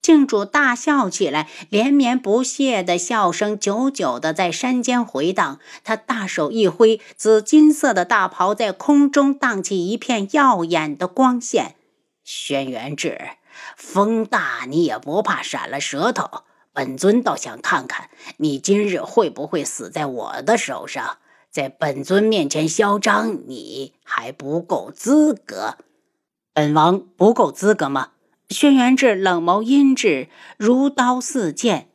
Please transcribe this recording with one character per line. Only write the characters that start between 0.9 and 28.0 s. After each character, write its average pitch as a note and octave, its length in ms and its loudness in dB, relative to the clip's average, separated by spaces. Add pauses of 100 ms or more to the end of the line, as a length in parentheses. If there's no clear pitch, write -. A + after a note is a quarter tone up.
起 E3 220 -2
来， D3+ 180 -4 (200)
连 A3 220 0
绵 B3+ 280 2
不 A#3 240 0
懈 B3+ 400 -2
的 F3 120 0
笑 F#3 360 0
声 G#3 260 -2
久 A3 320 -2
久 E3 300 -4
的 D#4 160 -2
在 F3+ 160 -2
山 B3 320 -2
间 B3 200 0
回 D#3+ 300 -4
荡。 D#3 260 -2 (240)
他 A3 120 -4
大 A3 320 -6
手 - 240 -4
一 A3 160 2
挥， A3 340 4 (140)
紫 A3 260 2
金 D4+ 320 6
色 C#4+ 180 0
的 F#3 140 0
大 G3+ 220 2
袍 F#3+ 260 0
在 G#3 180 -2
空 C#4+ 380 4
中 C#4 240 4
荡 A#3 300 -2
起 F3+ 240 -2
一 A3+ 100 -4
片 G#3 360 -4
耀 B3+ 300 4
眼 D#3 320 -2
的 F3+ 120 -4
光 B3 340 0
线。 - 320 -4 (500)
“轩 C#3 440 -6
辕 B2+ 260 -8
志， C#3+ 260 -6 (560)
风 A3 480 -2
大 G#3 440 -4
你 D#3+ 180 0
也 A#2 140 -4
不 F3 240 -4
怕 - 180 -2
闪 - 260 -8
了 C#3 140 -8
舌 F3+ 300 -2
头？ - 320 -8 (280)
本 C3 240 -8
尊 G#3 280 2
倒 F3+ 120 -2
想 - 240 -14
看 - 280 -2
看， - 240 -12 (260)
你 C#3+ 220 -2
今 G3+ 280 2
日 F3+ 120 -2
会 - 280 0
不 A2 200 -10
会 D#3 160 -6
死 - 260 -12
在 D3+ 160 -6
我 B2 380 -10
的 A3 120 2
手 - 300 -6
上？ - 320 -10 (320)
在 C#3 180 -6
本 C#3 360 -6
尊 F#3+ 180 2
面 G#3+ 260 2
前 D#3 220 -2
嚣 G3+ 300 0
张， G#3+ 480 0
你 C3 460 -14 (100)
还 - 280 -8
不 C#3+ 300 -6
够 C3+ 320 -6
资 D4+ 400 2
格。 G#2 440 -10 (760)
”“本 D3+ 220 0
王 E3+ 240 4
不 G#3 340 2
够 F3+ 180 2
资 G#3 220 0
格 D3 160 -2
吗？” C3+ 200 -4 (420)